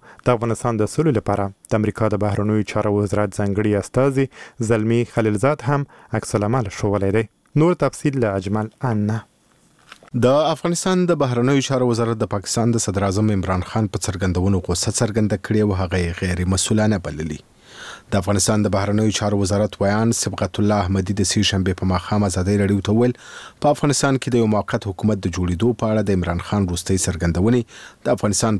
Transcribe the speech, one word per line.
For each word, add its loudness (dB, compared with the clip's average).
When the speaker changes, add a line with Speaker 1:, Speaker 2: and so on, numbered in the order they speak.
Speaker 1:
د 4
افغانستان -2
د 0
سولې 0
لپاره 0
د 2
امریکا 0
د 0
بهرنیو 0
چارو 0
وزارت 0
ځانګړي 0
استازي 0
زلمي 2
خلیلزاد 0
هم 0
عکس -2
العمل 0
ښوولی 0
دی. 2
نور 2
تفصیل -2
له 0
اجمل -4
ان 0
نه. -2
Speaker 2:
د 6
افغانستان 0
د 2
بهرنیو 2
چارو 2
وزارت 0
د -2
پاکستان 0
د -2
صدر 0
اعظم 2
عمران -2
خان 0
په -8
څرګندونو 0
غوسه -2
څرګنده 0
کړې 2
او 0
هغه 0
یې -2
غیر 0
مسؤلانه 2
بللي. -6
د 2
افغانستان 2
د 0
بهرنیو 0
چارو 0
وزارت 0
ویان 2
صبغت -4
الله 2
احمدي 0
د 0
سې 0
شنبې 0
په -2
ماښام 0
ازادۍ 0
راډیو 2
ته 2
وویل، 4
په 4
افغانستان 2
کې -4
د 4
یو 2
موقت -2
حکومت 0
د -2
جوړېدو 0
په 0
اړه 0
د 2
عمران -2
خان 2
وروستۍ -2
څرګندونې 2
د 4
افغانستان 0